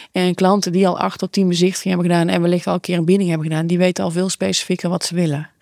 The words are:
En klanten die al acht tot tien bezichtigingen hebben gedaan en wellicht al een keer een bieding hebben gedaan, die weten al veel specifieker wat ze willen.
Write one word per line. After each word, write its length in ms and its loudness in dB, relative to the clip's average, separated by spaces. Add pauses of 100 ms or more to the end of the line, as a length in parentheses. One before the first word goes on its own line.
(120)
En 240 0
klanten 360 2
die 160 4
al 120 0
acht 200 -4
tot 120 -6
tien 160 2
bezichtigingen 520 0
hebben 180 2
gedaan 180 2
en 60 2
wellicht 260 0
al 60 0
een 60 -2
keer 180 -4
een 80 0
bieding 240 2
hebben 180 -2
gedaan, 200 -2
die 100 0
weten 260 0
al 80 -2
veel 180 -2
specifieker 600 -2
wat 160 -2
ze 100 -6
willen. 340 -2 (120)